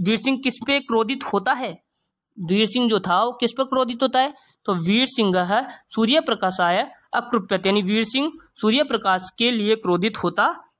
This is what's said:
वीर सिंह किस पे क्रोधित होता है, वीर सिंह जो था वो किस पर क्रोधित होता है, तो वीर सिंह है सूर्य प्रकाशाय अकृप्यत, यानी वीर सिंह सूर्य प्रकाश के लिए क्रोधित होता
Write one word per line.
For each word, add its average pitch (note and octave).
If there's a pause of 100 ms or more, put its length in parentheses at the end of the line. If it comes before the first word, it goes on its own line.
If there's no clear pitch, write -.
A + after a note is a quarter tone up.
वीर G#3
सिंह C4
किस B3+ (120)
पे C#4
क्रोधित A3+
होता G3
है, B3 (560)
वीर F#3+
सिंह A#3+
जो G#3+
था F#3+
वो A#3+
किस A#3+
पर C4+
क्रोधित B3+
होता B3+
है, C#4+ (320)
तो G3
वीर G3
सिंह G3+
है G3+ (280)
सूर्य A#3
प्रकाशाय F#3+ (220)
अकृप्यत, G3
यानी G3+
वीर G#3
सिंह C4+ (300)
सूर्य A#3
प्रकाश G3
के A#3+
लिए A3
क्रोधित G3
होता G#3 (240)